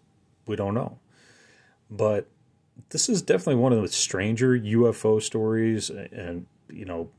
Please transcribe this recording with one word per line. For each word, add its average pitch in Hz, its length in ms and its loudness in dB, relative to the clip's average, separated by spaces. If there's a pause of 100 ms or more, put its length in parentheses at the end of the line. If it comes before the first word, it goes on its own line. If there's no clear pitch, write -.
(460)
We 104 100 -4
don't 101 180 -2
know. - 240 -6 (920)
But 107 360 0 (640)
this - 200 -2
is 202 140 0
definitely 156 340 2
one 127 160 4
of 110 100 4
the 90 60 -2
stranger 113 680 0
U 113 320 4
F 110 160 -2
O 107 160 4
stories 110 720 0
and, 87 560 -10 (220)
you 80 160 -16
know, 85 340 -8